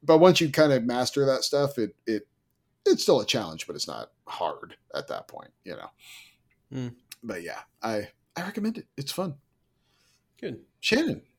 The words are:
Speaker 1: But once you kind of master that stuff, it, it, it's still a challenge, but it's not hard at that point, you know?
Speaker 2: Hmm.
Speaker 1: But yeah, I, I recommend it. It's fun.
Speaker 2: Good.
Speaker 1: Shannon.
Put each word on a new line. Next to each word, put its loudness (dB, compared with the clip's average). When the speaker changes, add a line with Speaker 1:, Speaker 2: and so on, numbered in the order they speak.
Speaker 1:
But 8
once 8
you 2
kind 4
of 4
master 0
that 0
stuff, 0
it, -4
it, -4
it's 2
still 4
a -4
challenge, -4
but -10
it's -8
not -12
hard -8
at -8
that -10
point, -18
you -14
know? -16
Speaker 2:
Hmm. -8
Speaker 1:
But -10
yeah, -12
I, -4
I -6
recommend -4
it. -16
It's -10
fun. -6
Speaker 2:
Good. -10
Speaker 1:
Shannon. 0